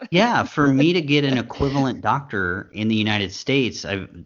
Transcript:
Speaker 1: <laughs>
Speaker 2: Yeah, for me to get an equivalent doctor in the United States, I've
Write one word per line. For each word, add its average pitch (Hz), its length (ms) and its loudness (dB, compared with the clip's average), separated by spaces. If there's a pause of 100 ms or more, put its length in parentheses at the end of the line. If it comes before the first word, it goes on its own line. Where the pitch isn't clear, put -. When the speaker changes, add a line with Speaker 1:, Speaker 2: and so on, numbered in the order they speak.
Speaker 1:
<laughs> 254 100 -14
Speaker 2:
Yeah, 185 340 2
for 143 240 2
me 143 240 4
to 180 100 0
get 143 220 2
an 131 120 2
equivalent 135 680 -2
doctor 107 720 -2
in 107 160 -2
the 110 60 2
United 104 380 0
States, 131 520 -2
I've 95 240 -6 (180)